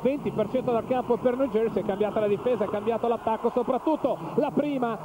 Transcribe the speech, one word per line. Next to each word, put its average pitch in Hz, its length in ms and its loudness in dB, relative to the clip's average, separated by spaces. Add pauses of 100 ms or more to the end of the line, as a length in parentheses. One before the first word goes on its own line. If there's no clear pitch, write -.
venti 254 280 0
per 208 200 0
cento 254 200 0
dal 226 160 0
campo 247 300 0
per 247 200 0
New 269 120 0
Jersey, 214 340 0
è 208 40 -2
cambiata 202 340 0
la 214 60 2
difesa, 208 380 0
è 185 40 -2
cambiato 214 400 -2
l'attacco, 226 400 0
soprattutto 247 720 0 (160)
la 269 160 2
prima, 254 540 0